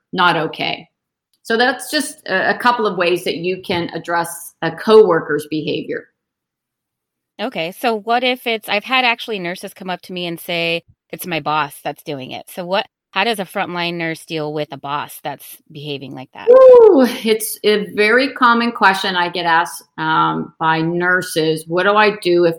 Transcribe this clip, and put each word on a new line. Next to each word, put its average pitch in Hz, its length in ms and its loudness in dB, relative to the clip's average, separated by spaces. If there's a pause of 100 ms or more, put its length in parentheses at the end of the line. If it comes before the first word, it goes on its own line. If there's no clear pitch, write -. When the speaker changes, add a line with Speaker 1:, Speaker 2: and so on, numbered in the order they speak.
(140)
Speaker 1:
Not 175 240 2
okay." 156 520 -6 (540)
So 226 140 -2
that's 254 340 -2
just - 360 -6
a, 190 280 0
a - 20 -14
couple 233 300 0
of 185 100 -2
ways 175 280 0
that 165 120 -4
you 180 240 -6
can 170 280 -4
address 170 720 -6
a 160 100 -2
coworker's 160 800 4
behavior. 156 600 -6 (1300)
Speaker 2:
Okay. 190 340 -6
So 233 200 -2
what 226 300 -2
if 254 240 -2
it's, 226 200 -4
I've 208 160 -2
had 254 220 0
actually 233 340 -4
nurses 185 340 -10
come 185 160 -14
up 180 140 -8
to 190 100 -14
me 180 120 -8
and 170 140 -8
say, 170 440 -4 (260)
"It's - 180 -14
my 160 140 -4
boss 151 420 -4
that's 247 200 -10
doing 131 280 -10
it." - 180 -14
So 180 160 -10
what, 190 220 -4 (240)
how 196 120 -2
does 220 160 -2
a 190 60 -6
frontline 175 480 -6
nurse 165 320 -8
deal 151 280 -8
with 151 180 -6
a 139 60 -14
boss 139 460 -8
that's - 380 -12 (100)
behaving 143 420 -12
like 131 200 -16
that? - 160 -4
Speaker 1:
Ooh, 480 560 10 (180)
it's 220 400 -2
a 202 300 2
very 240 400 2
common 233 380 2
question 190 440 0
I 175 140 0
get 170 160 -6
asked, 170 380 0 (140)
um, 160 640 0
by 160 220 2
nurses. 170 840 0
"What 180 160 -2
do 202 120 2
I 208 220 2
do 175 280 2
if 165 140 0